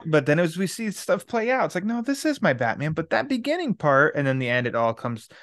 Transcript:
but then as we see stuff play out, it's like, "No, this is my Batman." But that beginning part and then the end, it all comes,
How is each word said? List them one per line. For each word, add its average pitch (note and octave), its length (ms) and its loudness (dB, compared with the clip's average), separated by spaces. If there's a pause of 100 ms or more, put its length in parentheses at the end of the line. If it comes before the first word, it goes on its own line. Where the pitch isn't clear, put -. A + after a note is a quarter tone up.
but D3+ 200 4
then D3 120 4
as E3+ 200 0
we F#3+ 80 0
see A3 260 -6
stuff - 340 -2
play A3+ 240 -2
out, B3+ 160 2
it's D#3 80 -4
like, F#3 100 -4
"No, A#3 180 -2
this C#4 220 -2
is D4+ 160 0
my E3 120 4
Batman." B2+ 400 -2
But E3 180 -4
that - 180 0
beginning C#4 460 0
part C#3+ 400 4
and C#3+ 120 0
then C3 120 0
the B2+ 100 -2
end, B2 180 0
it A2+ 80 -4
all A#2 200 2
comes, A#2 340 -8 (140)